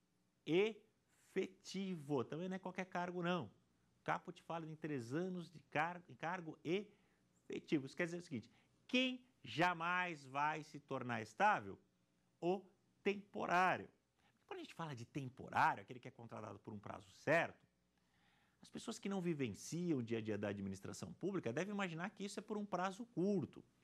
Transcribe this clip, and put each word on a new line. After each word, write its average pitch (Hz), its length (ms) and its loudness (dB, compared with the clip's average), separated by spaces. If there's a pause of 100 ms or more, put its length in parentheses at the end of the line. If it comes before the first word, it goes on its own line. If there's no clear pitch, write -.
(440)
efetivo. 185 1800 0
Também 170 240 -6
não 185 80 -2
é - 20 -6
qualquer 185 280 -6
cargo, 180 360 -2
não. 175 240 4
O - 560 -20
caput 165 400 -2
fala 165 240 -6
em 160 80 -8
três 139 400 -2
anos 180 340 -2
de - 120 -18 (100)
car-, 170 380 0
em 127 80 -18
cargo 165 480 -4
efetivo. - 1200 -4
Isso 135 100 -12
quer 175 100 0
dizer 170 120 -4
o 170 40 -8
seguinte: 120 280 -6 (380)
quem 254 360 2 (200)
jamais 170 800 2
vai 147 400 2
se 147 160 -12
tornar 123 420 -2
estável? 117 560 2 (640)
O 185 200 2 (440)
temporário. 185 840 2 (600)
Quando 370 100 -8
a 349 60 -10
gente - 100 -14
fala 160 180 -6
de 117 120 -8
temporário, 139 760 0
aquele 127 180 -14
que 127 80 -14
é - 20 -12
contratado 110 480 -10
por 107 160 -12
um 104 60 -10
prazo 92 320 -10
certo, - 560 2 (920)
as - 80 -20
pessoas - 300 -8
que - 100 -4
não 196 120 0
vivenciam 160 800 0
o - 20 2
dia 113 160 0
a - 20 -2
dia 107 160 0
da 104 120 0
administração 98 640 -4
pública 170 400 -2
devem 180 200 0
imaginar 190 380 -2
que - 140 -8
isso 202 160 -8
é - 20 -6
por 208 140 -4
um 208 100 -2
prazo 190 400 -2
curto. 185 580 0 (200)